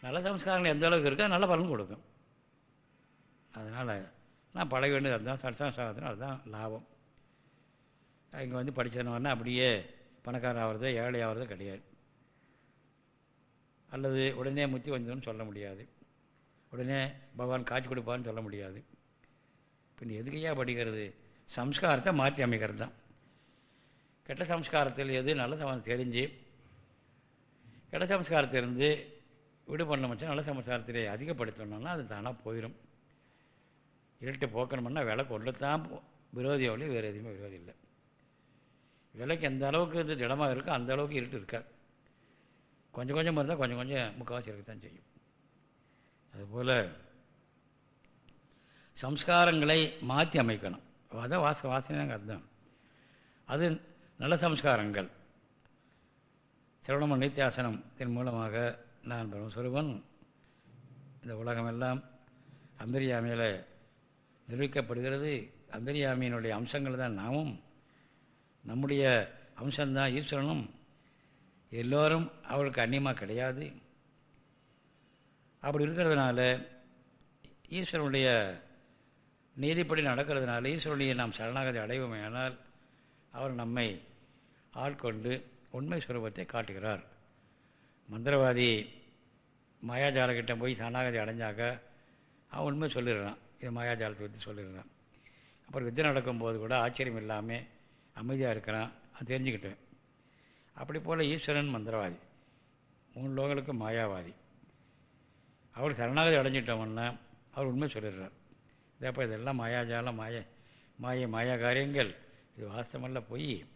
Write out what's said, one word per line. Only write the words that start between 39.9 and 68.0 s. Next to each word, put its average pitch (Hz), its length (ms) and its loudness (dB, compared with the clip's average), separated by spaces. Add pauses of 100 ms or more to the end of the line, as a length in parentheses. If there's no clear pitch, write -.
இது 151 160 -2
திடமா 139 320 2
இருக்கோ 135 240 -4
அந்த 120 180 -4
அளவுக்கு 143 240 -2
இருட்டு 123 220 -6
இருக்காது. 113 260 -8 (1300)
கொஞ்சம் 131 240 -2
கொஞ்சம் 160 220 4
இருந்தா 147 220 2
கொஞ்சம் 120 200 0
கொஞ்சம் 127 360 -2
முக்கால்வாசி 120 340 -8
இருக்கத்தான் 104 340 -14
செய்யும். - 220 -20 (1300)
அதுபோல 107 380 -2 (2250)
சம்ஸ்காரங்களை 160 840 6 (300)
மாத்தி 156 340 4
அமைக்கணும். 101 420 0 (400)
அதான் 160 200 2
வாச-, 143 260 0
வாசனைங்க 135 460 -2
அதுதான். 101 280 -10 (1040)
அது 147 160 2 (540)
நல்ல 147 240 4
சம்ஸ்காரங்கள். 110 640 4 (1800)
சிரவணம 143 380 4
நித்தியாசனத்தின் 127 960 0
மூலமாக 117 380 -2 (540)
நான் 117 220 -4
பிரம்மஸ்வரூபன், 123 600 -4 (1300)
இந்த 117 200 -10
உலகமெல்லாம் 120 580 -2 (840)
அந்தர்யாமியில 117 600 0 (1040)
நிரூபிக்கப்படுகிறது. 135 840 -2 (440)
அந்தர்யாமியினுடைய 127 840 0
அம்சங்கள் 127 440 -2
தான் 110 180 -2
நாமும். 135 320 -2 (1080)